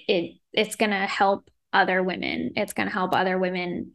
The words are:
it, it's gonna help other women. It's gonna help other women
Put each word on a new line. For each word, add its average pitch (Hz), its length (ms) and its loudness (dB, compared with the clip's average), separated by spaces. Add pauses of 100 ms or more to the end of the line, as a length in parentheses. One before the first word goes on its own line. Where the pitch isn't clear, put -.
it, 185 300 0 (160)
it's - 240 -2
gonna 202 280 0
help 196 460 0 (220)
other 185 320 4
women. - 500 -2
It's 208 180 -2
gonna 196 160 -2
help 185 240 -2
other 185 240 2
women 180 580 -2